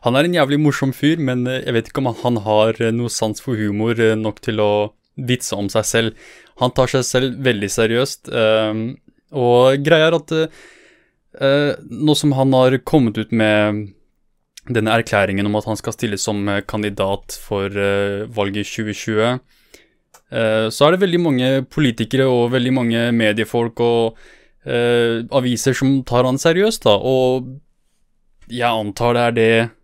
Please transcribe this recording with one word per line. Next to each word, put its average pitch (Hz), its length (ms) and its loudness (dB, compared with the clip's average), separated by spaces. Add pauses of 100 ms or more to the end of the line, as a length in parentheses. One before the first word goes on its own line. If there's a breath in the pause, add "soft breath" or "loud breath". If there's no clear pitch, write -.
Han 123 160 0
er 151 80 2
en 175 80 0
jævlig 143 300 2
morsom 135 340 0
fyr, 160 240 0
men, 127 240 -2
eh, 127 160 -4
jeg 123 160 -2
vet - 160 -4
ikke 139 80 -4
om 127 80 0
han, 110 140 -6
han 120 240 0
har, 107 340 2
eh, 113 80 0
noe 117 240 -4
sans 107 320 -4
for 127 80 -4
humor, 107 480 -2
eh, 110 160 4
nok 107 240 -6
til 110 160 -4
å 104 140 2 (420)
vitse 123 400 -4
om 101 160 -4
seg 110 160 -2
selv. 113 320 -2 (400 loud breath)
Han 127 160 0
tar 131 160 0
seg 131 160 0
selv 127 320 -2
veldig 110 320 -2
seriøst, 117 640 -2
ehm, 110 640 0 (320)
og 131 560 4
greia 160 240 4
er 165 140 0
at, - 80 -10 (100)
eh, 160 60 0 (920 loud breath)
eh, 143 320 2 (140)
nå 147 320 0
som 147 160 2
han 135 240 2
har 131 220 4
kommet 113 420 2
ut - 100 -6
med 107 600 0 (760)
denne 110 240 0
erklæringen 101 540 0
om 104 80 -2
at 107 100 -2
han 107 140 -4
skal 110 160 -8
stille 104 240 -4
som, 104 280 -4
eh, 101 140 -2
kandidat 101 800 -4
for, 98 240 -6
eh, 101 640 -2
valget 104 340 -4
i - 80 -8
tjue 107 240 -6
tjue, 113 460 -2 (880 soft breath)
eh, 110 400 0
så 139 160 2
er 156 60 6
det 185 80 2
veldig 180 200 2
mange 135 460 0
politikere 131 640 0
og 120 220 2
veldig 131 220 0
mange 117 380 0
mediefolk 113 680 0
og, 117 380 0 (500 soft breath)
eh, 120 640 0
aviser 127 420 0
som 135 300 0
tar 123 200 2
han 131 140 0
seriøst 190 460 0
da, 113 180 0
og 131 580 -2 (880)
jeg 120 220 -2
antar 113 440 -2
det 120 100 2
er 120 80 2
det 113 400 2 (120)